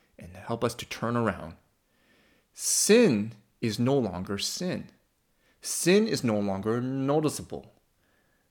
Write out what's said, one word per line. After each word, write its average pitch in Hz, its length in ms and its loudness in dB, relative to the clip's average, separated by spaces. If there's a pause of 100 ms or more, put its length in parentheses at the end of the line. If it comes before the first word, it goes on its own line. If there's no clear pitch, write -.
(180)
and 90 180 -18
help 113 260 -6
us 117 120 0
to - 120 -12
turn 120 300 -4
around, 85 380 -2 (1000)
sin 143 800 4 (280)
is 110 180 -2
no 131 200 2
longer 98 400 -4
sin. - 500 -6 (720)
Sin 202 460 2
is 147 160 -2
no 110 160 2
longer 104 420 -2
noticeable. 135 920 -2 (800)